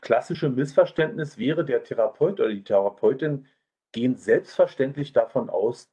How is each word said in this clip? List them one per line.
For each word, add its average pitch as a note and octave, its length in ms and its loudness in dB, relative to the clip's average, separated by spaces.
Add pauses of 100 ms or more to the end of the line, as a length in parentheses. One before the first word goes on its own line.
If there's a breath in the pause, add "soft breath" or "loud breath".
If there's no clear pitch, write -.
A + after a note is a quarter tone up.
klassische D3 480 -2
Missverständnis D3+ 880 0
wäre, D3 260 -2
der B2+ 200 -2
Therapeut B2 560 -2
oder A#2 80 2
die G2+ 160 -8
Therapeutin A2+ 840 0 (460 soft breath)
gehen B2 240 -2
selbstverständlich C#3+ 960 0
davon A#2 380 0
aus, A2 420 -2